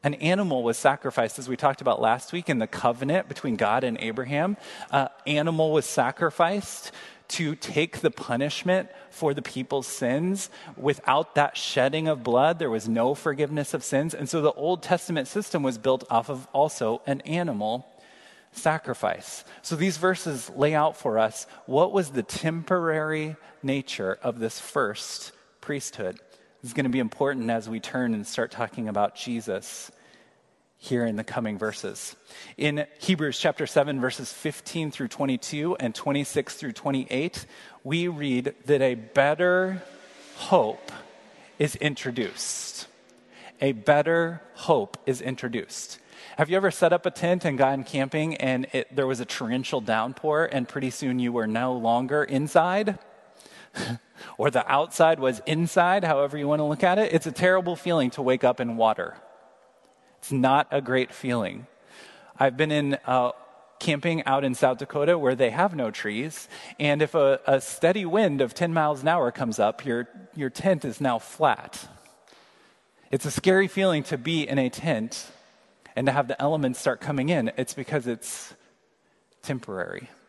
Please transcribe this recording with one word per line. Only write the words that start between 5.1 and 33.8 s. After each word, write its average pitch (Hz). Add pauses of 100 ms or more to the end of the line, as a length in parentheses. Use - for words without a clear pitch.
animal 156
was 156
sacrificed 165 (380)
to 156
take -
the 156
punishment 151 (220)
for 147
the 143
people's 131
sins. 160 (260)
Without 139
that 147
shedding 151
of 147
blood, 135
there 156
was 110
no 117
forgiveness 147
of 147
sins. 151
And 139
so 160
the 151
Old 165
Testament 170
system 180
was 123
built 127
off 113
of 131
also 135
an 139
animal 131 (640)
sacrifice. - (200)
So 170
these 165
verses 165
lay 147
out 151
for 110
us 110 (180)
what 151
was 180
the 127
temporary 156 (260)
nature 131
of 120
this 113
first - (300)
priesthood. 113 (420)
This 123
is 117
gonna 135
be 127
important 127
as 113
we 110
turn 123
and 104
start -
talking 113
about 104
Jesus 110 (840)
here 120
in 110
the 110
coming 107
verses. 107 (420)
In 147 (140)
Hebrews 151
chapter 156
seven, 143